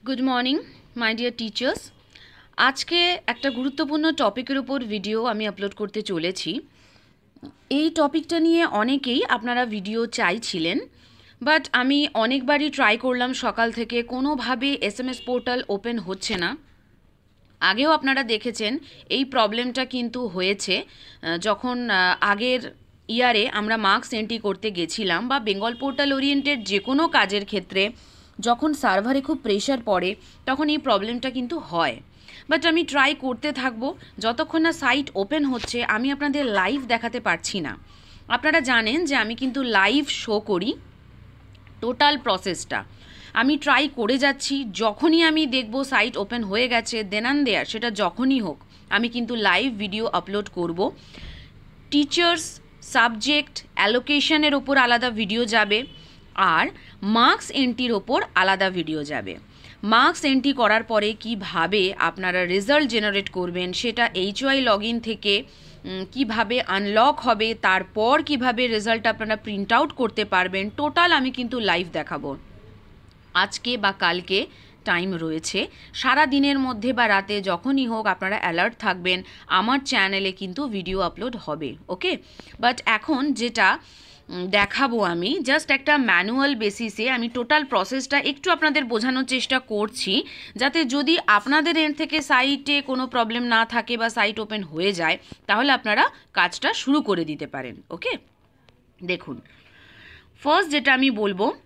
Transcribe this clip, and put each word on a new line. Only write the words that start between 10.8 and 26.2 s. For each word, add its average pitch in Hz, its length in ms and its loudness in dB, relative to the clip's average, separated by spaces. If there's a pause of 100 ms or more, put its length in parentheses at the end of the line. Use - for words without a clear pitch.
but 302 220 2 (100)
আমি 262 260 2 (240)
অনেকবারই 277 540 0
ট্রাই 226 200 4
করলাম 247 340 0 (120)
সকাল 233 240 0 (120)
থেকে, 240 180 -4 (160)
কোনোভাবে 262 560 -2 (180)
এসএমএস 254 380 -6
পোর্টাল 247 340 -2 (100)
ওপেন 220 260 -4 (120)
হচ্ছে 190 360 -6
না। 175 60 0 (1120)
আগেও 208 300 2
আপনারা 269 320 2
দেখেছেন 220 500 -4 (360)
এই 262 160 0
প্রবলেমটা 247 600 0
কিন্তু 247 420 -6
হয়েছে, 190 560 -2
আহ, - 40 -14 (600)
যখন, 247 300 -2 (100)
আহ, 202 100 2 (340)
আগের 247 300 0 (480)
ইয়ারে 233 340 2 (140)
আমরা 214 180 0 (100)
মার্কস 208 340 2
এন্ট্রি 220 260 -6
করতে 196 220 -4 (100)
গেছিলাম 175 440 -2 (100)
বা 277 60 0 (100)
বেঙ্গল 208 340 -2
পোর্টাল 277 360 -2
ওরিয়েন্টেড 277 420 0 (120)